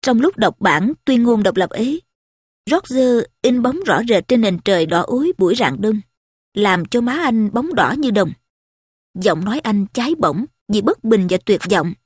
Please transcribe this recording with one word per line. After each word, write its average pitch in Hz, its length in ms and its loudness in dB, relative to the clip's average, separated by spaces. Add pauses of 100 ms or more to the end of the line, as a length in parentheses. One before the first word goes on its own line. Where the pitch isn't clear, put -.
Trong 240 200 2
lúc 339 160 0
đọc 202 220 0
bản 185 340 0 (120)
tuyên 247 180 2
ngôn 233 200 2
độc 196 120 0
lập 185 140 0
ấy, 277 320 -4 (720)
Roger 254 520 0 (180)
in 247 200 2
bóng 254 240 -2
rõ 185 240 2
rệt 202 180 2
trên 247 140 4
nền 190 240 0
trời 175 200 2
đỏ 170 160 0
ối 277 360 -2
buổi 180 180 2
rạng 196 260 -2
đông, 214 200 0 (520)
làm 190 320 0
cho 240 160 -2
má 240 120 -2 (100)
anh 226 300 0
bóng 302 220 -4
đỏ 196 220 0
như 285 140 -2
đồng. 196 220 0 (800)
Giọng 180 320 -2
nói 220 140 -4
anh 208 340 0
cháy 262 260 -2
bỏng 170 260 -2 (220)
vì 208 140 0
bất 302 220 -2
bình 214 260 2
và 185 160 0
tuyệt 196 160 2 (100)
vọng. 170 220 0 (120)